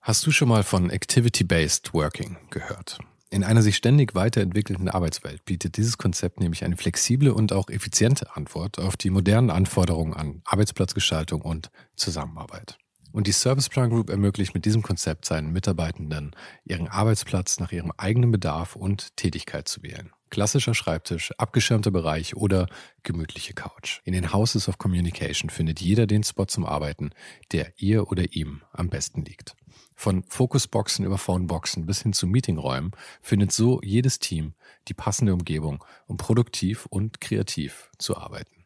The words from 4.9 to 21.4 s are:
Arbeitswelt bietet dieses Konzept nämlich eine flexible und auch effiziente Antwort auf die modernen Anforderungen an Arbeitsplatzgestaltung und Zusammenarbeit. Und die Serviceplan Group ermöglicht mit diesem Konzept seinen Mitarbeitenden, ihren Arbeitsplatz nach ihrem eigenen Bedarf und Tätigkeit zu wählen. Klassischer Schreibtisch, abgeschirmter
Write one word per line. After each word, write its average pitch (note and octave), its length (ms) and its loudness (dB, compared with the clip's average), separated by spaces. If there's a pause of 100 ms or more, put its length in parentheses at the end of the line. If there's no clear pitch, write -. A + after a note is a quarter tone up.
Arbeitswelt D#2+ 560 -4
bietet E2+ 320 -4
dieses A2+ 220 0
Konzept - 400 -2
nämlich E2+ 260 -2
eine F2 120 -2
flexible C3+ 520 2
und G#2 240 2
auch F#2+ 160 0
effiziente - 640 0
Antwort D#2+ 440 -8
auf F#2 180 -2
die F#2+ 140 -2
modernen G2 400 4
Anforderungen E2+ 640 2
an D2+ 300 -8
Arbeitsplatzgestaltung F2 960 0
und D#2+ 280 -6 (260)
Zusammenarbeit. - 840 -8 (320)
Und G#2 160 0
die A2 40 2
Serviceplan B2+ 600 2
Group A#2 180 2
ermöglicht G2 460 2
mit F2 100 -2
diesem G#2+ 160 4
Konzept E2+ 440 -2
seinen D#2+ 260 -2
Mitarbeitenden, E2 840 -4 (280)
ihren F2 240 -4
Arbeitsplatz G#2 720 0
nach F2+ 120 -4
ihrem E2 240 -4
eigenen A#2 360 4
Bedarf F2 440 0
und G2 400 -4
Tätigkeit D#2+ 520 -4
zu - 160 -8
wählen. F2+ 280 -14 (180)
Klassischer G#2+ 460 0
Schreibtisch, - 600 -4
abgeschirmter G#2 540 2